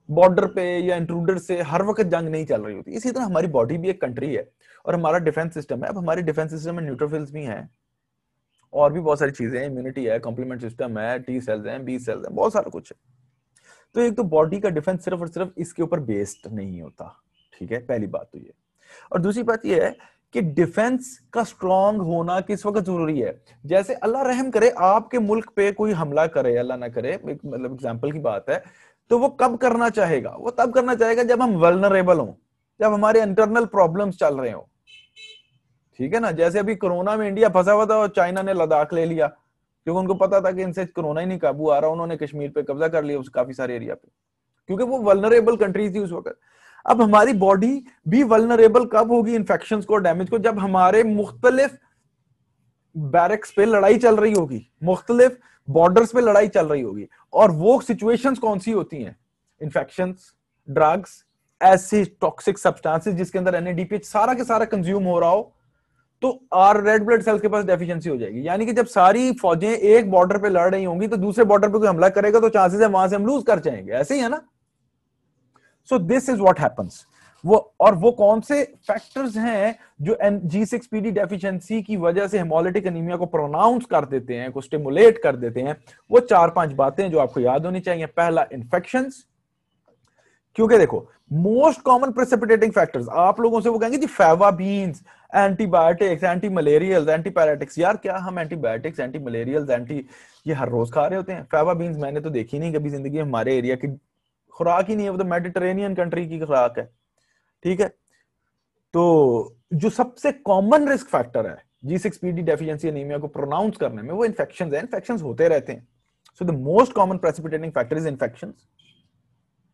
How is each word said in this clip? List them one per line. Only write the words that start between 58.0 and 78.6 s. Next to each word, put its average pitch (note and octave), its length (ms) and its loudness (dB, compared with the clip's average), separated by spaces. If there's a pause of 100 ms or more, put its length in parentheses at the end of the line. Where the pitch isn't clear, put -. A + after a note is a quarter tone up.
कौन G#3+ 200 -2
सी F#3+ 120 -6
होती E3+ 320 -4
हैं? F2+ 140 -14 (460)
इन्फेक्शंस, F3 720 -6 (380)
ड्रग्स, D#3+ 560 0 (360)
ऐसी F#3+ 420 4
टॉक्सिक - 540 -4
सब्सटेंसेस E3 560 -2
जिसके F3+ 240 -6
अंदर F3+ 160 0
एनएडीपीएच F3+ 500 -6
सारा A3+ 300 0
के B3 100 -6
सारा A3+ 200 0
कंज्यूम G3 400 -2
हो F3+ 140 0
रहा E3+ 120 4
हो, G#3 240 0 (680)
तो B3+ 320 -4
our G3 220 8
रेड G#3 280 2
ब्लड A3+ 180 2
सेल्स G#3 200 0
के G#3+ 60 0
पास G#3 160 0
डेफिशिएंसी F3 460 -2
हो C#3 60 -4
जाएगी। A#2 320 -8
यानी G3+ 180 -2
कि A#3 60 -4
जब A3+ 140 0
सारी G#3+ 460 4
फौजें F3+ 380 0
एक G#3+ 400 4
बॉर्डर F#3+ 280 4
पे G3+ 100 -2
लड़ F3+ 220 2
रही F#3+ 140 -2
होंगी, F3+ 240 -4
तो A3+ 80 -4
दूसरे G3+ 280 2
बॉर्डर G#3 240 4
पे G#3 100 0
कोई G#3+ 100 2
हमला F3+ 200 4
करेगा, G#3 320 4
तो A3+ 80 2
चांसेस G3 320 2
है A3+ 60 6
वहां F#3+ 220 2
से G3+ 80 -2
हम G3+ 100 -2
लूज B3+ 200 -2
कर G#3 120 4
जाएंगे, A2 340 -6
ऐसे C#3+ 220 -2
ही C#4+ 60 -2
है A#3 80 -2
ना? D4+ 200 -6 (1400)
So B3+ 60 2
this A#3 300 0
is C4 80 0
what F#3+ 180 6
happens। G#2+ 380 -4 (520)
वो, G3+ 360 2
और G3+ 140 8
वो G3 180 2
कौन A3 280 4
से C#4+ 240 -2